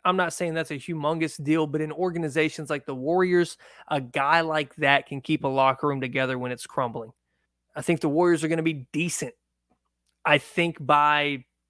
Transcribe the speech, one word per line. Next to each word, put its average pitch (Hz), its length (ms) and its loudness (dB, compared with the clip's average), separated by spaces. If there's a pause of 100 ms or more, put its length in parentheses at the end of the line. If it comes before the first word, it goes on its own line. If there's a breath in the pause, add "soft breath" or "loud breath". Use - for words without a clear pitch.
I'm 185 140 2
not 175 160 0
saying 165 220 -4
that's 160 160 -4
a 151 40 -6
humongous 160 680 -4
deal, 156 260 2
but 147 120 -4
in 151 120 -4
organizations 160 760 -2
like 147 160 -4
the 139 100 -6
Warriors, 175 600 2 (300 soft breath)
a 147 140 -2
guy 143 400 2
like 156 340 -2
that 143 300 2
can 139 160 -8
keep 156 240 -2
a - 20 0
locker 135 400 2
room 139 140 -2
together 131 360 -2
when 123 140 -6
it's - 160 -10
crumbling. 117 460 -6 (600)
I 147 60 -8
think 165 200 0
the 156 80 0
Warriors 165 340 4
are 156 60 -2
gonna 165 120 0
be 156 300 -2
decent. 156 440 -4 (880)
I 147 120 6
think 170 480 -2
by 147 600 2 (240)